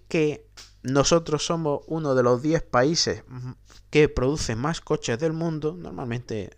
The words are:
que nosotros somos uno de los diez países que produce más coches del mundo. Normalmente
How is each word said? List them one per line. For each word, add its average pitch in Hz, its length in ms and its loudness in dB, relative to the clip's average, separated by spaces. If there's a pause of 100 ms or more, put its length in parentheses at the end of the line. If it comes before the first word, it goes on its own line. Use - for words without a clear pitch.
que 151 420 -2 (320)
nosotros 147 640 2
somos 160 400 -2
uno 156 280 -2
de 131 80 4
los 123 200 4
diez 156 200 0
países 123 600 0 (680)
que 151 180 6
produce 127 460 -2
más 139 260 -4
coches 127 380 -2
del 160 160 -2
mundo. 160 420 -4
Normalmente 120 800 -8